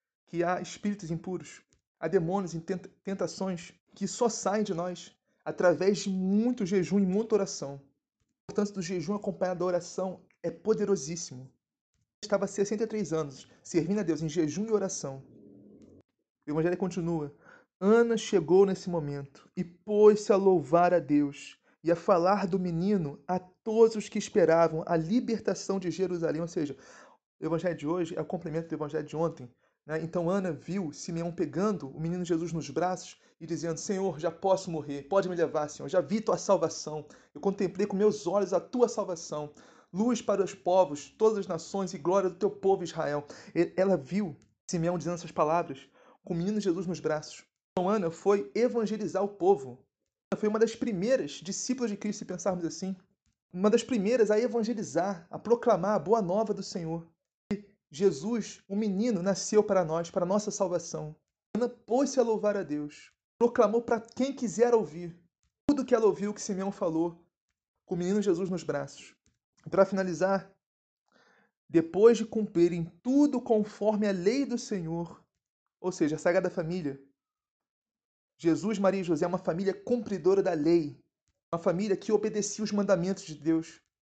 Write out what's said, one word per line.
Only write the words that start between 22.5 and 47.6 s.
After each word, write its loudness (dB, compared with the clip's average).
menino 0
a -2
todos 2
os -6
que -6
esperavam 4
a 0
libertação -2
de -4
Jerusalém. -2
Ou -4
seja, -4
o -10
evangelho -2
de -8
hoje -2
é -4
o -6
complemento -6
do -6
evangelho -6
de -12
ontem, -4
né? -6
Então -2
Ana 0
viu -6
Simeão -6
pegando -2
o -14
menino -4
Jesus -2
nos -6
braços -4
e -12
dizendo, -4
"Senhor, -2
já -2
posso 0
morrer, -6
pode 0
me -4
levar, 0
Senhor, -12
já 2
vi -2
tua 0
salvação, 0
eu -16
contemplei 0
com -4
meus 2
olhos 0
a 2
tua 2
salvação, -8
luz 0
para 0
os -4
povos, 2
todas 2
as -4
nações -6
e -10
glória 2
do -6
teu 0
povo 2
Israel." -4
E-, 2
ela 4
viu -4
Simeão 0
dizendo -4
essas -12
palavras 0
com -6
o -2
menino 0
Jesus 0
nos -4
braços. -6